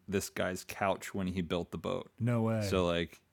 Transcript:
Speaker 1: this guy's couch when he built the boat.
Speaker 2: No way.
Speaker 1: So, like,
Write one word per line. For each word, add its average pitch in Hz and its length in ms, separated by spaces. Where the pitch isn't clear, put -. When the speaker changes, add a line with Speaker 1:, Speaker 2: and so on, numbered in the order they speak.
Speaker 1:
this 95 200
guy's 92 380
couch - 460
when 95 140
he 92 140
built 85 300
the - 60
boat. 92 420
Speaker 2:
No 117 220
way. 110 220
Speaker 1:
So, 95 220
like, 85 360